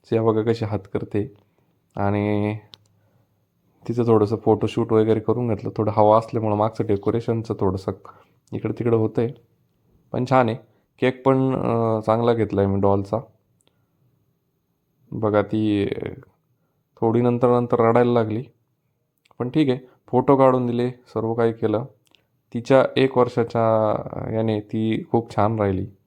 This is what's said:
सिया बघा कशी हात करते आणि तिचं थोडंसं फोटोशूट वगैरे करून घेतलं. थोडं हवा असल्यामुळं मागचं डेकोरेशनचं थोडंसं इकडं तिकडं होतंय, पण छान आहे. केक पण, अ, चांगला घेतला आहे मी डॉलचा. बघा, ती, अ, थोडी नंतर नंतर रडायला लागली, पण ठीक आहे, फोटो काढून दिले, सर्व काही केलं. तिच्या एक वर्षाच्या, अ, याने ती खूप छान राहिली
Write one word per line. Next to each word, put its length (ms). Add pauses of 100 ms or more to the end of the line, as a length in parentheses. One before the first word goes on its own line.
सिया 160
बघा 200
कशी 240
हात 140 (140)
करते 400 (600)
आणि 600 (1300)
तिचं 200
थोडंसं 280
फोटोशूट 580
वगैरे 260
करून 340
घेतलं. 240
थोडं 180
हवा 220
असल्यामुळं 380
मागचं 300
डेकोरेशनचं 760
थोडंसं 320 (600)
इकडं 260
तिकडं 180
होतंय, 300 (840)
पण 180
छान 200
आहे. 80 (420)
केक 260
पण, 300
अ, 440
चांगला 340
घेतला 280
आहे 80
मी 120
डॉलचा. 360 (1900)
बघा, 300
ती, 420
अ, 240 (960)
थोडी 200
नंतर 260
नंतर 420
रडायला 220
लागली, 320 (960)
पण 100
ठीक 200
आहे, 100 (280)
फोटो 300
काढून 280
दिले, 240
सर्व 440
काही 200
केलं. 320 (680)
तिच्या 320 (100)
एक 220
वर्षाच्या, 720
अ, 420
याने 260
ती 520
खूप 240
छान 240
राहिली 260 (220)